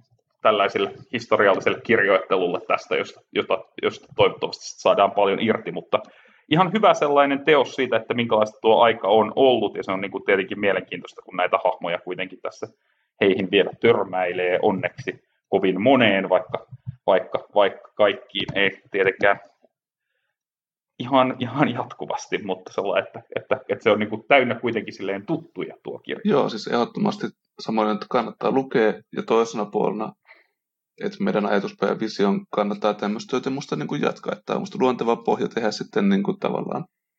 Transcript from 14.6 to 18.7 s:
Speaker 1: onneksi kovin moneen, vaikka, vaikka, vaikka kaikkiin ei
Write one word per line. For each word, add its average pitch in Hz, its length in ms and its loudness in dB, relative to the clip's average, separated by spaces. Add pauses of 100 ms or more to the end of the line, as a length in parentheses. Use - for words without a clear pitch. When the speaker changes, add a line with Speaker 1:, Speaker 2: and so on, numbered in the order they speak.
Speaker 1:
onneksi 92 600 -4 (240)
kovin 95 340 0
moneen, 107 460 4
vaikka, - 380 -2 (400)
vaikka, - 480 0
vaikka 101 400 0
kaikkiin 101 600 0
ei 98 360 0